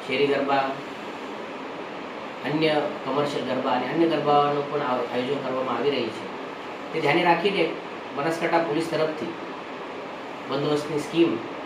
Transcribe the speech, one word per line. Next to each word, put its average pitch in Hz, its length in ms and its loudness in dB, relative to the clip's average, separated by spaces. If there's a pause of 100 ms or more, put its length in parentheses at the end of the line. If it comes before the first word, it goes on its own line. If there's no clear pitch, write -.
શેરી 135 200 4
ગરબા, 135 300 2 (1900)
અન્ય 151 300 2 (300)
કોમર્શિયલ 143 400 0
ગરબા 127 260 0
અને - 160 2
અન્ય 160 200 4
ગરબાઓનું 143 680 4
પણ 147 80 0
આ-, 123 340 -2
આયોજન 127 200 0
કરવામાં 127 420 -2
આવી - 140 2
રહી 175 120 2
છે. 110 240 -4 (680)
તે 160 80 -2
ધ્યાને 156 240 4
રાખીને 175 440 4 (480)
બનાસકાંઠા 165 420 2
પોલીસ 160 320 0
તરફથી 156 440 0 (1120)
બંદોબસ્તની 147 500 0
સ્કીમ 160 380 4 (300)